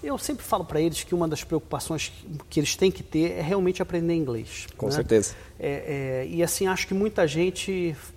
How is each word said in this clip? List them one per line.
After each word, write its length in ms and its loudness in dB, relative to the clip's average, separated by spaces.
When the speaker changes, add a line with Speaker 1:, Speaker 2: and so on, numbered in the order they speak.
Speaker 1:
eu 140 -4
sempre 260 -6
falo 220 8
pra 160 2
eles 220 2
que 120 0
uma 120 4
das 160 -2
preocupações 640 -2
que, 280 -12
que 100 2
eles 160 2
têm 160 4
que 120 -8
ter 340 0
é 40 -4
realmente 400 0
aprender 340 0
inglês, 520 -4
Speaker 2:
Com 100 -2
Speaker 1:
né? 40 0
Speaker 2:
certeza. 420 4
Speaker 1:
É, 680 -4
é, 20 -10
e 160 0
assim, 240 0
acho 200 -2
que 60 -4
muita 340 0
gente 680 -2